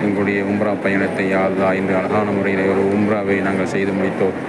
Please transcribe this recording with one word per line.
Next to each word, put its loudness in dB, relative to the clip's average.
எங்களுடைய 0
உம்ரா 0
பயணத்தை, 0
யா 2
அல்லாஹ், 0
இன்று 0
அழகான 0
முறையிலே 0
ஒரு 2
உம்ராவை 2
நாங்கள் -2
செய்து 0
முடித்தோம். 0